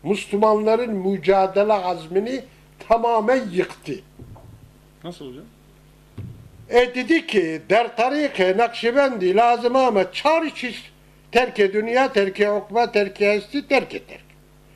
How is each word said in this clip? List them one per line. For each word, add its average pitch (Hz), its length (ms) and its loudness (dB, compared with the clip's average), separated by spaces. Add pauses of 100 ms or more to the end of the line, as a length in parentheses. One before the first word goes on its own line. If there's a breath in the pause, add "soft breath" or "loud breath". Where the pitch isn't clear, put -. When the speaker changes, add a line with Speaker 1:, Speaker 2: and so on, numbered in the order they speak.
Speaker 1:
Müslümanların 214 920 0
mücadele 190 760 2
azmini 185 720 -2 (440 soft breath)
tamamen 233 640 2
yıktı. 170 440 -6 (1080)
Speaker 2:
Nasıl 160 260 -16
hocam? 139 140 -20 (1200)
Speaker 1:
E, 247 260 2
dedi 302 320 0
ki, 160 440 0
"Der 226 260 2
tarike 247 600 0
Nakşibendi 233 800 0
lazım 240 400 2
ama 214 360 2
çar 320 420 0
çiz 247 220 -8 (560)
terke 214 400 2
dünya, 233 400 0
terke 202 380 2
okma, 208 420 -2
terke 202 400 0
hesti, 208 360 -6
terke 233 340 -2
terk." - 220 -20 (520 soft breath)